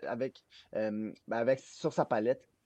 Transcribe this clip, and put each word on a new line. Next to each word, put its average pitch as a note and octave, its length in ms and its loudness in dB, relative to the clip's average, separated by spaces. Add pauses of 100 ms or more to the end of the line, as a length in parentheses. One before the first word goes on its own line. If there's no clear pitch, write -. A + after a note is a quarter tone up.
avec, B2+ 360 -4 (320)
euh, G#2+ 360 -2 (160)
ben, A2 120 -2
avec, B2+ 200 4
sur - 360 -6
sa D#3 100 4
palette, A#2 400 0 (220)